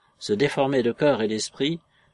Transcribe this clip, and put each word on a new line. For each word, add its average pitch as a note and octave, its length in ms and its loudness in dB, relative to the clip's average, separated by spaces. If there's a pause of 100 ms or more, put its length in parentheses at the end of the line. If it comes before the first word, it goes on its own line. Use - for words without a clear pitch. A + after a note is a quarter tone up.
(200)
se - 120 -6
déformer C3+ 520 0
de A#2 100 0
corps C#3 280 2
et A2 60 0
d'esprit, C3+ 540 -4 (320)